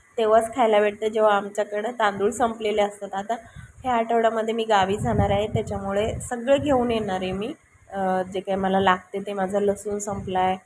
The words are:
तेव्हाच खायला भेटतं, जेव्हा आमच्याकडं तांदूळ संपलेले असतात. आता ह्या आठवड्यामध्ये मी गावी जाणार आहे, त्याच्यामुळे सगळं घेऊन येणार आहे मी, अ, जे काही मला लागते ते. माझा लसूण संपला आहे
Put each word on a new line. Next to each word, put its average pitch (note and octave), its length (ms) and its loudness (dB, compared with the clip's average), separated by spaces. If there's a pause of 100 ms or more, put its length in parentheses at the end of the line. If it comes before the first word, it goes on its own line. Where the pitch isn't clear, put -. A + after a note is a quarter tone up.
(180)
तेव्हाच A3+ 360 4
खायला A3 260 4
भेटतं, G#3 280 0
जेव्हा G#3+ 280 4
आमच्याकडं G#3 540 -4
तांदूळ G#3 400 0
संपलेले A3 520 0
असतात. G3+ 320 -4
आता G3+ 200 -6 (480)
ह्या B3+ 120 0
आठवड्यामध्ये A3+ 600 2
मी A3+ 100 -2
गावी G3+ 320 2
जाणार G3+ 340 0
आहे, G3+ 160 0
त्याच्यामुळे G#3 720 -4
सगळं B3 360 0
घेऊन C4+ 340 2
येणार G#3 320 -2
आहे F#3 100 -4
मी, G#3+ 220 -6 (380)
अ, F#3 300 0
जे F#3 180 -6
काही F#3+ 160 -2
मला F#3+ 240 2
लागते F#3+ 380 2
ते. G3 140 -6
माझा G3 280 -2
लसूण G3+ 380 -2
संपला G3 420 -4
आहे F#3 260 2